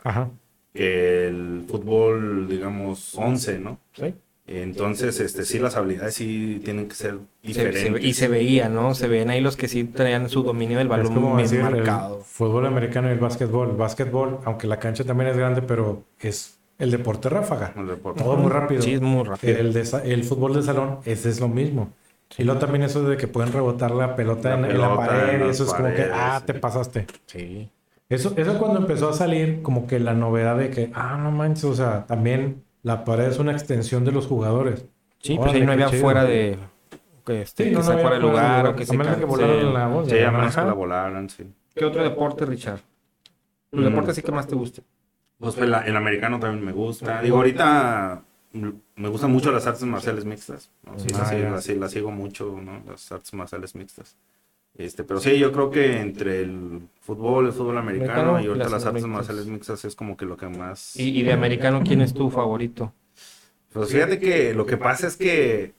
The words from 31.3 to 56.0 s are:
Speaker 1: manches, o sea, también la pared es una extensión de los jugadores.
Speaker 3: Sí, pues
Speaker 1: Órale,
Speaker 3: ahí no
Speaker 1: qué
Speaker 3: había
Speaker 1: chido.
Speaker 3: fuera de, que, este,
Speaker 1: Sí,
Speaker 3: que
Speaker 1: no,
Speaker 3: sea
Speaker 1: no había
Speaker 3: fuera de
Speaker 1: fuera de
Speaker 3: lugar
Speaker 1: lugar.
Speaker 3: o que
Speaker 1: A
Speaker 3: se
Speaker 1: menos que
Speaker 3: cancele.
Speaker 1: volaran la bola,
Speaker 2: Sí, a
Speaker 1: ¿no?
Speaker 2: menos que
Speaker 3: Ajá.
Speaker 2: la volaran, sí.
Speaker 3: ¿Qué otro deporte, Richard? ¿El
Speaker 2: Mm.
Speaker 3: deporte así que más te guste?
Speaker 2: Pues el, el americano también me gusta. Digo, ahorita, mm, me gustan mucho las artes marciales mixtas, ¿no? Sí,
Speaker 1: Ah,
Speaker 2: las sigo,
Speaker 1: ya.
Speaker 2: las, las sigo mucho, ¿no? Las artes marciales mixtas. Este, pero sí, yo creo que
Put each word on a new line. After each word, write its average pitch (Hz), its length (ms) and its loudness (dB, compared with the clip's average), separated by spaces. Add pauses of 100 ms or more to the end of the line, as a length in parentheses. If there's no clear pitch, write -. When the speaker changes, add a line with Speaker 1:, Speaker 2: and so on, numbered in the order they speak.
Speaker 1:
manches, 151 340 0
o 139 100 2
sea, 117 320 0
también 127 560 0 (220)
la 113 200 -2
pared 117 220 2
es 127 140 0
una 147 120 2
extensión 123 520 0
de 135 80 2
los 139 160 0
jugadores. 117 560 0 (340)
Speaker 3:
Sí, - 180 -4
pues 131 140 4
Speaker 1:
Órale, 135 80 4
Speaker 3:
ahí - 40 6
no 131 40 6
Speaker 1:
qué 139 60 6
Speaker 3:
había 135 180 4
Speaker 1:
chido. 127 120 2
Speaker 3:
fuera 135 220 6
de, 110 320 2 (680)
que, 110 160 -2
este, - 220 -2
Speaker 1:
Sí, 226 60 2
Speaker 3:
que - 60 4
Speaker 1:
no, 170 60 4
Speaker 3:
sea 165 140 4
Speaker 1:
no - 20 4
había 165 100 4
Speaker 3:
fuera 127 80 4
de 123 40 0
Speaker 1:
fuera - 0 -
de - 0 -
Speaker 3:
lugar 123 400 4
Speaker 1:
lugar. 131 140 4
Speaker 3:
o - 20 -6
que 123 60 -4
Speaker 1:
A 120 40 -6
Speaker 3:
se 123 100 2
Speaker 1:
menos 151 200 2
que 165 60 -2
Speaker 3:
cancele. 131 240 2
Speaker 1:
volaran 113 280 4
la 120 140 2
bola, 147 200 0
Speaker 2:
Sí, 117 120 4
a 117 100 6
Speaker 1:
¿no? 117 80 2
Speaker 2:
menos 117 160 2
que 160 60 0
Speaker 3:
Ajá. 185 80 2
Speaker 2:
la - 60 2
volaran, 95 560 -2
sí. 90 160 -16 (280)
Speaker 3:
¿Qué 156 100 -2
otro 156 200 0
deporte, 143 420 -2
Richard? 117 340 -6 (920)
¿El 143 80 0
Speaker 2:
Mm. 135 40 6
Speaker 3:
deporte - 280 2
así 160 100 -6
que 151 100 -4
más 139 140 -4
te - 80 -4
guste? 120 280 -6 (580)
Speaker 2:
Pues 113 180 -4
el, 120 160 4
el 110 220 0
americano 107 420 0
también 107 260 -4
me 95 80 -6
gusta. 113 500 -4
Digo, 120 140 4
ahorita, 127 840 2 (320)
mm, 107 140 -6 (280)
me 101 120 -6
gustan 110 220 0
mucho 131 220 4
las 113 140 0
artes 120 180 -4
marciales 107 400 -4
mixtas, - 460 -14 (140)
¿no? 101 140 -16
Sí, 98 160 -6
Speaker 1:
Ah, 98 40 -4
Speaker 2:
las 104 100 0
sigo, 107 140 -2
Speaker 1:
ya. 101 80 -2
Speaker 2:
las, 95 180 -6
las 98 240 -2
sigo 107 180 -6
mucho, 101 520 -10
¿no? 98 280 -16
Las - 220 -18
artes - 220 -16
marciales 92 420 -12
mixtas. - 400 -20 (600)
Este, - 280 -10
pero 98 160 -4
sí, 139 180 4
yo 135 140 4
creo 139 180 0
que 135 300 2